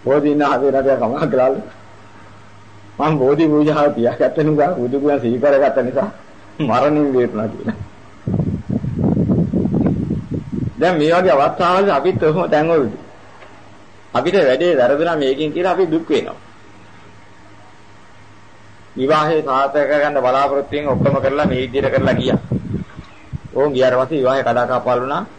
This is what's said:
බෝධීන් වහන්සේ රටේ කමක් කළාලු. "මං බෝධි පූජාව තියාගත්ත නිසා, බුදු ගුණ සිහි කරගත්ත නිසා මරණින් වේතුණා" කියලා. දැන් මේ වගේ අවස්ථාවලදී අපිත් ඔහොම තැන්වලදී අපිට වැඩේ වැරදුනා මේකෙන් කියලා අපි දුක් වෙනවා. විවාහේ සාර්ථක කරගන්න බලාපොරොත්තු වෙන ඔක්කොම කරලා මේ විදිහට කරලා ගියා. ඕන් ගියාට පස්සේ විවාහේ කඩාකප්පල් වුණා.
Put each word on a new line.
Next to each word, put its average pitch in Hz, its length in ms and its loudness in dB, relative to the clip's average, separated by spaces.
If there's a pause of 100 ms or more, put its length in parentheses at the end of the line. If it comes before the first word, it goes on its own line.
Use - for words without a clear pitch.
බෝධීන් 147 400 2
වහන්සේ 139 300 2
රටේ 135 260 2
කමක් 120 280 -2
කළාලු. 131 360 2 (1400)
"මං 151 180 0
බෝධි 143 320 2
පූජාව 151 440 2
තියාගත්ත 117 480 0
නිසා, 151 340 2
බුදු 123 260 -2
ගුණ 143 220 0
සිහි 120 180 0
කරගත්ත 139 420 4
නිසා 123 300 -2 (460)
මරණින් 143 540 2
වේතුණා" 113 380 0
කියලා. - 280 -6 (3000)
දැන් 175 220 0
මේ 151 160 2
වගේ 180 220 4
අවස්ථාවලදී 175 580 2
අපිත් 165 300 0
ඔහොම 165 260 0
තැන්වලදී 151 520 0 (1080)
අපිට 147 260 0
වැඩේ 156 400 4
වැරදුනා 143 400 2
මේකෙන් 147 360 0
කියලා 180 200 0
අපි 180 140 2
දුක් 160 200 -2
වෙනවා. - 300 -2 (2500)
විවාහේ 151 500 0
සාර්ථක 135 380 0
කරගන්න 147 360 0
බලාපොරොත්තු 135 560 0
වෙන 147 160 -4
ඔක්කොම 139 280 0
කරලා 139 300 0
මේ 127 140 -2
විදිහට 131 300 -2
කරලා 131 240 0
ගියා. 127 260 0 (1120)
ඕන් 139 200 0
ගියාට 127 260 2
පස්සේ 131 220 -2
විවාහේ 131 260 0
කඩාකප්පල් 120 560 0
වුණා. 143 220 -4 (160)